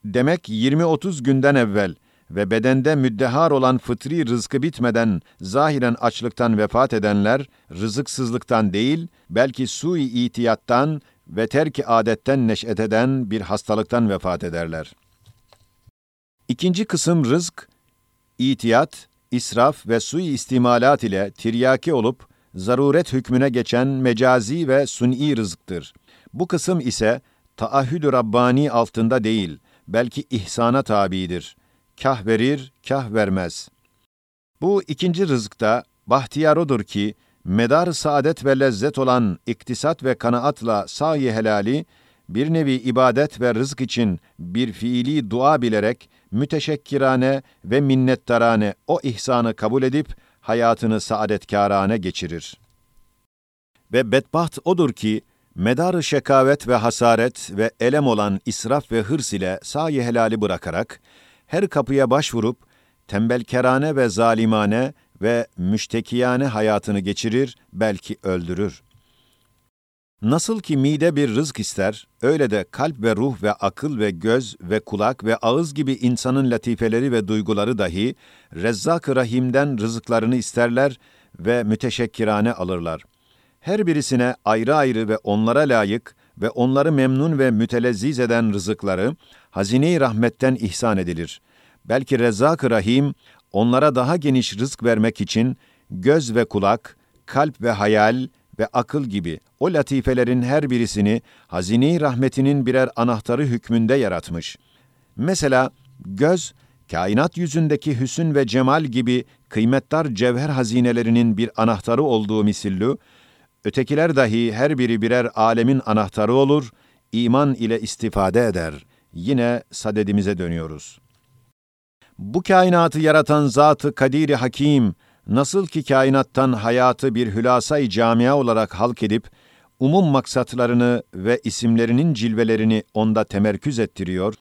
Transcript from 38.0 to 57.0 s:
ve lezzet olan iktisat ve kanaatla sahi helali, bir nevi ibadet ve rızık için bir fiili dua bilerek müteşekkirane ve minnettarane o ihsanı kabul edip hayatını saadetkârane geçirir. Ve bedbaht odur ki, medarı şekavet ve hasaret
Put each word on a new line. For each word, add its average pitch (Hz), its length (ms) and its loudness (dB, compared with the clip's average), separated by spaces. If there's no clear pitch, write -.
ve 135 140 2
lezzet 131 380 0
olan 127 500 2
iktisat 127 560 -4
ve 131 140 0
kanaatla 120 680 -2
sahi 143 440 -2
helali, 110 540 0
bir 139 240 -2
nevi 147 200 0
ibadet 127 680 0
ve 120 140 0
rızık 135 260 -4
için 113 380 -2
bir 101 340 -4
fiili 123 580 -2
dua 131 300 2
bilerek 110 480 -2
müteşekkirane 135 1080 0
ve 120 160 2
minnettarane 120 920 2
o - 160 0
ihsanı 120 500 -2
kabul 117 300 -2
edip 139 240 0
hayatını 113 600 0
saadetkârane 101 960 0
geçirir. 85 600 -8
Ve 123 180 0
bedbaht 156 540 0
odur 170 280 2
ki, 107 280 -2
medarı 151 480 0
şekavet 139 640 2
ve 123 80 2
hasaret 117 840 0